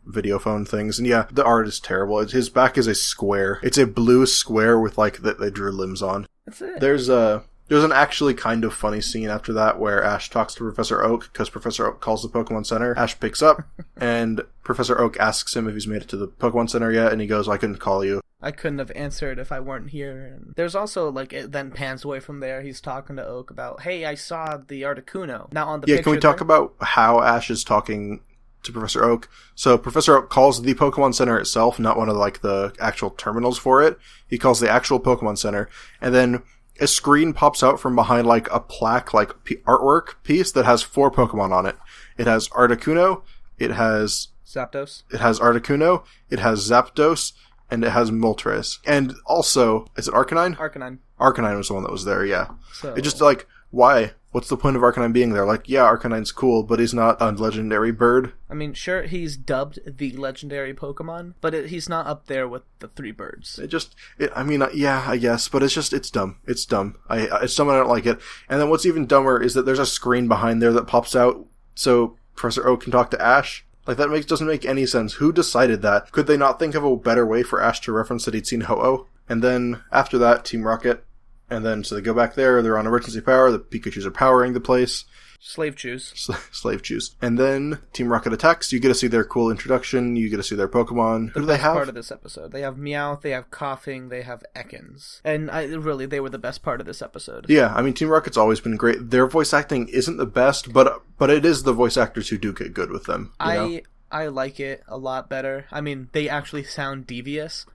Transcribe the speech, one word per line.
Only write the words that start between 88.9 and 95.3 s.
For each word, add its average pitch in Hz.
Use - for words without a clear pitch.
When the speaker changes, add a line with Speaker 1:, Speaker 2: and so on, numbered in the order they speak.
Speaker 1:
see 131
their 113
cool 117
introduction. 123
You 110
get 107
to 98
see -
their 98
Pokemon. 113
Speaker 2:
The -
Speaker 1:
Who 156
do 147
they 156
Speaker 2:
best 139
Speaker 1:
have? 156
Speaker 2:
part 139
of 120
this 117
episode. -
They 135
have 135
Meowth, 143
they 147
have 127
Koffing, 135
they 123
have 120
Ekans. -
And 156